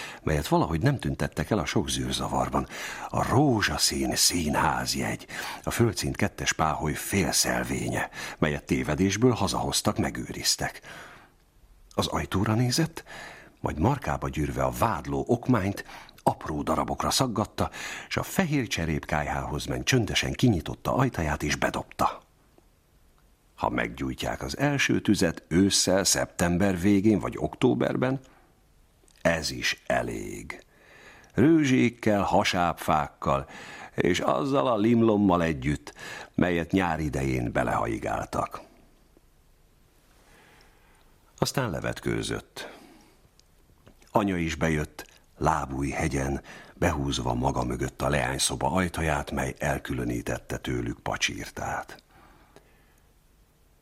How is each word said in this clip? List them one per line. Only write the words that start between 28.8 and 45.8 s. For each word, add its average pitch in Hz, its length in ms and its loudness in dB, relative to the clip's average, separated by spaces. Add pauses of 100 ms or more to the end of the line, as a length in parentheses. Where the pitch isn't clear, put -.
ez 80 280 2
is 62 360 -4
elég. 53 800 -4 (720)
Rőzsékkel, 123 880 4
hasábfákkal 80 1300 2 (460)
és - 260 2
azzal 139 460 0
a 117 100 2
limlommal 104 640 4
együtt, 73 520 -2 (400)
melyet 85 360 2
nyár 87 300 2
idején 65 520 -2
belehaigáltak. 55 1080 -4 (2750)
Aztán 127 320 0
levetkőzött. 57 1080 -6 (1300)
Anya 101 260 2
is 82 180 -2
bejött, 78 520 -2 (300)
lábújhegyen, 69 1080 -2 (320)